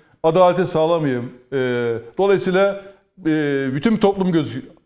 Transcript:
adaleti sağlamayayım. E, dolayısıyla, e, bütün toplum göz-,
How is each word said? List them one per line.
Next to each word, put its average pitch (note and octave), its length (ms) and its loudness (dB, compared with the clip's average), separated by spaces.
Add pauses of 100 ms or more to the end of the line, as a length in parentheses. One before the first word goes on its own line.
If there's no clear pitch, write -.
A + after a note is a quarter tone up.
(240)
adaleti F3 420 4
sağlamayayım. D#3 680 -2 (220)
E, C#3+ 40 -2 (600)
dolayısıyla, F#3+ 640 0 (440)
e, C#3+ 500 0
bütün A3 220 0
toplum G3 340 0
göz-, C3+ 260 -2 (280)